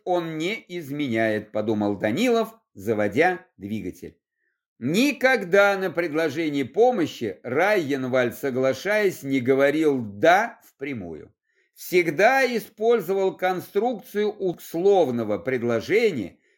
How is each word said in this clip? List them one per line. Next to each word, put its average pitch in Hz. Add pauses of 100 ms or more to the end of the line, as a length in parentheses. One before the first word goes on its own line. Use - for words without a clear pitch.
он 170
не 175
изменяет», 131
подумал 104
Данилов, 208 (200)
заводя 107 (120)
двигатель. 98 (600)
Никогда 202
на 190
предложение 151
помощи 175
Райенвальд, 131
соглашаясь, 139
не 135
говорил 139
«да» 160
впрямую. 101 (440)
Всегда 180
использовал 196
конструкцию 202
условного 165
предложения, 120 (200)